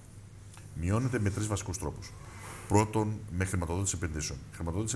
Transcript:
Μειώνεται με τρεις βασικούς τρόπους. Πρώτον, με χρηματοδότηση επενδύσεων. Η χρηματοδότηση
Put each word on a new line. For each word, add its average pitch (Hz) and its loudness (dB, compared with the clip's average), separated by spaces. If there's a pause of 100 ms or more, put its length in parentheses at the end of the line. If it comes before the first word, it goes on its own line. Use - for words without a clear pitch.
(720)
Μειώνεται 113 2
με 98 4
τρεις 104 0
βασικούς 95 -2
τρόπους. - -6 (560)
Πρώτον, 107 6 (180)
με 95 4
χρηματοδότηση 92 2
επενδύσεων. 76 -2 (120)
Η - -14
χρηματοδότηση 95 0